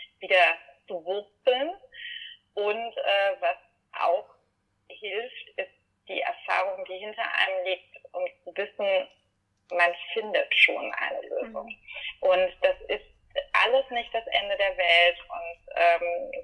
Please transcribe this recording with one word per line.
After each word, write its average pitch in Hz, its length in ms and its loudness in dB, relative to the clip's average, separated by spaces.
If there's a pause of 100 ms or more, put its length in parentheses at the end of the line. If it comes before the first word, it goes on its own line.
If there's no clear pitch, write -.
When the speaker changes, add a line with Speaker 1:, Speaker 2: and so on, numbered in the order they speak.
(200)
Speaker 1:
wieder 180 380 4 (300)
zu 175 180 -8
wurzeln. 247 640 -2 (800)
Und, 208 440 -2
äh, 196 420 2
was 180 180 0 (420)
auch 175 300 0 (580)
hilft, 214 680 -10
ist - 140 -8 (360)
die - 140 -6
Erfahrung, 185 640 -2
die 185 120 -10
hinter 214 260 -8
einem 190 420 0
liegt, 185 300 -6 (160)
um 180 140 -4 (180)
zu 180 140 -16
wissen, 196 500 0 (640)
man 175 220 4 (200)
findet 214 420 -2
schon - 380 4
eine - 280 -6
Lösung. - 460 -8
Speaker 2:
Mhm. - 600 -6
Speaker 1:
Und 185 340 4
das 185 140 4 (120)
ist - 180 -4 (480)
alles 466 380 4
nicht 233 220 -6
das 226 140 -4
Ende 202 300 -2
der 196 200 0
Welt. 175 400 6 (120)
Und, 170 300 -12 (160)
ähm, 170 560 2 (120)